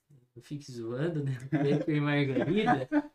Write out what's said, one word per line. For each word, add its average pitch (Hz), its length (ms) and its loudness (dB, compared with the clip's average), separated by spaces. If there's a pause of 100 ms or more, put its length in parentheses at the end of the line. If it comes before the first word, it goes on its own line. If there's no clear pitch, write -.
(360)
eu 120 60 -20
fique 143 300 -12
zoando, 127 520 -4
né? 139 80 -2
<laughs> - 180 -8
Trapper 147 460 2
e 151 60 2
Margarida, 143 880 2 (260)